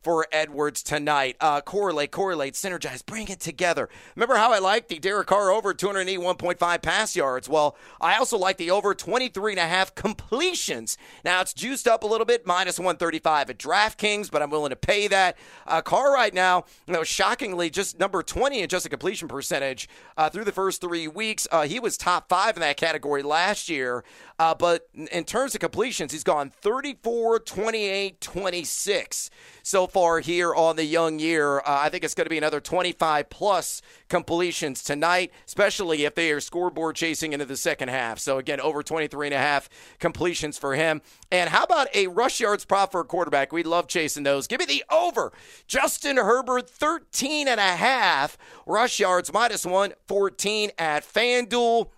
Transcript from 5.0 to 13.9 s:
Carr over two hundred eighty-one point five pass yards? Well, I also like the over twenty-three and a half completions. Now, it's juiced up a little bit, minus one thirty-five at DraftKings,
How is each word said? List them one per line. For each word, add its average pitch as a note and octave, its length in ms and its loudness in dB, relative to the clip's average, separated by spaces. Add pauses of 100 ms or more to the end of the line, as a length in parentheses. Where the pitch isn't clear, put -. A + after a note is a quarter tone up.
Carr G3 240 4
over G3 240 2
two E3+ 100 -4
hundred G3 220 0
eighty-one F3+ 300 -2
point F3 200 -2
five F3 240 2
pass G3 340 0
yards? C3 320 -2
Well, D3 300 2 (240)
I F#3+ 160 4
also A#3 220 0
like F#3 180 2
the F3 140 -2
over G3 240 2
twenty-three G#3+ 560 -2
and F#3+ 80 -4
a E3+ 80 2
half F#3 260 0
completions. G#3+ 1040 -4 (260)
Now, F3+ 180 2
it's F#3 120 -4
juiced - 340 -4
up A3+ 160 2
a G#3+ 40 -2
little A3 180 0
bit, A#3 220 0
minus F3+ 320 0
one F3 180 0
thirty-five D#3 540 0
at A#2+ 80 -14
DraftKings, G#3 720 0